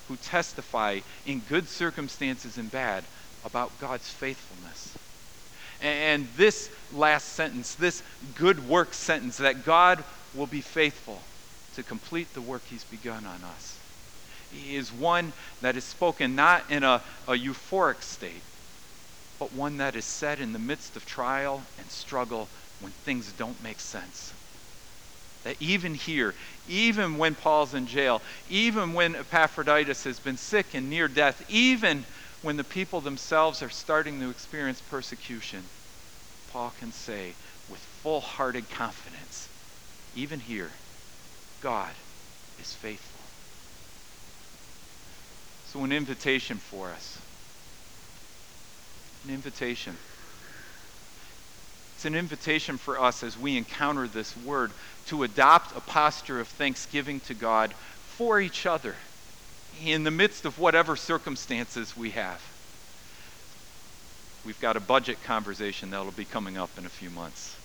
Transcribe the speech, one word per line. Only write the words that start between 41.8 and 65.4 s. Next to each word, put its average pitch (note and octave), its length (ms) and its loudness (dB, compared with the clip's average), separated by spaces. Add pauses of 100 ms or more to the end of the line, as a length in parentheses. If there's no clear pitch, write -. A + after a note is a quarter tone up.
is - 120 -10
faithful." - 520 -12 (2500)
So C#3 160 -6
an C3+ 80 2
invitation C3+ 640 2
for F#2+ 320 -8
us. - 280 -10 (2000)
An C#3 80 -8
invitation. B2 640 -4 (2000)
It's - 80 -8
an D#3 100 0
invitation D#3 640 0
for C3+ 220 -2
us B2 240 6
as A2+ 160 -6
we C#3 160 2
encounter C#3 500 2
this G#2+ 300 -4
word B2 360 0 (340)
to D3 180 0
adopt C3+ 540 8
a - 20 -6
posture D3 640 2
of A2+ 80 -8
thanksgiving C#3 720 -2
to - 120 -8
God A2 400 4
for - 680 0
each - 240 -2
other D3+ 300 2 (840)
in D#3+ 220 2
the D#3 80 4
midst E3+ 320 4
of D#3 160 -4
whatever D#3+ 380 6
circumstances B2 1000 -2
we A2+ 140 -4
have. F#2+ 320 -4 (2000)
We've G#2+ 140 -10
got A2+ 160 4
a A2 60 0
budget B2 420 4
conversation G2+ 680 -2